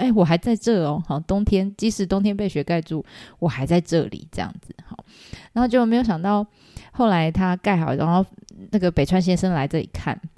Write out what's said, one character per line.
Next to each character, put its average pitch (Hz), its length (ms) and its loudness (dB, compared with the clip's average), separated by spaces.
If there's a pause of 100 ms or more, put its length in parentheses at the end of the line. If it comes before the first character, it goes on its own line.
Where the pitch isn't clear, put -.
，“哎， 254 80 2
我 214 140 4
还 165 120 4
在 226 200 0
这 208 280 0
哦。” 147 220 -2
好， 147 140 -4
冬 196 240 -2
天， 196 320 0
即 220 120 -2
使 208 160 -2
冬 196 160 0
天 202 160 0
被 202 120 -2
雪 147 160 -4
盖 170 180 -2
住， 156 220 -8 (340)
我 170 80 -2
还 127 180 -4
在 170 160 4
这 165 260 0
里 - 260 -14
这 - 80 -8
样 87 200 -8
子。 - 140 -20 (100)
好， - 120 -18 (560)
然 233 100 0
后 247 60 2
结 226 80 2
果 247 80 4
没 226 100 2
有 240 80 2
想 202 180 -2
到 202 240 0 (460)
后 240 160 0
来 165 240 2
他 180 260 0
盖 196 200 0
好， 156 180 0
然 156 180 0
后 185 140 4 (440)
那 214 80 2
个 180 120 2
北 147 140 2
川 185 180 2
先 180 140 2
生 190 160 0
来 143 160 0
这 165 100 -2
里 - 140 -4
看， - 280 -6 (180)